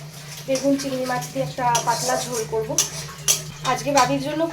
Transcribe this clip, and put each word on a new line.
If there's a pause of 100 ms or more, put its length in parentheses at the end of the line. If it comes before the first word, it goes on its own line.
(460)
বেগুন
চিংড়ি
মাছ
দিয়ে
একটা (220)
পাতলা (100)
ঝোল (100)
করব। (1000)
আজকে
বাবির
জন্য (100)